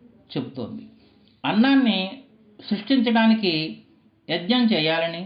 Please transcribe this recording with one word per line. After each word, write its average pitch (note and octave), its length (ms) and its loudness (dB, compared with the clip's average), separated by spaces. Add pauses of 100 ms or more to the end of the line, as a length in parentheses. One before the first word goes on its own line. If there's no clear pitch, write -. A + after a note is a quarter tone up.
(320)
చెబుతోంది. - 540 -10 (580)
అన్నాన్ని A#3 560 2 (600)
సృష్టించడానికి A3 1200 0 (460)
యజ్ఞం F3+ 360 0
చేయాలని E3 600 0